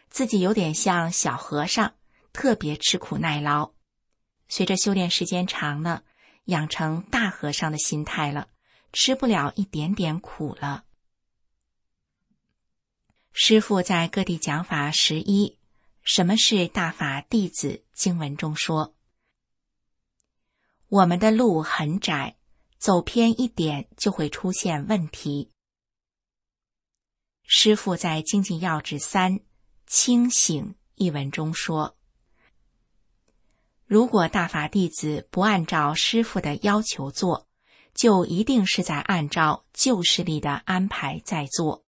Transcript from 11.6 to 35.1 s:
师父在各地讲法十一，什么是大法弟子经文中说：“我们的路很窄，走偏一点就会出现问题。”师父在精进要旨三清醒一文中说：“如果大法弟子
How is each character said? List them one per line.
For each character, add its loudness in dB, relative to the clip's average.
师 6
父 0
在 0
各 -2
地 -2
讲 -2
法 -4
十 0
一， 2
什 2
么 2
是 2
大 -4
法 -4
弟 0
子 -6
经 -2
文 -6
中 -4
说 -2
：“我 6
们 2
的 4
路 4
很 -2
窄， -4
走 4
偏 2
一 0
点 -4
就 0
会 -2
出 -4
现 -4
问 -2
题。” -8
师 4
父 -2
在 -2
精 0
进 -4
要 -2
旨 -8
三 0
清 4
醒 0
一 0
文 -4
中 -4
说 -4
：“如 6
果 4
大 0
法 -4
弟 2
子 -6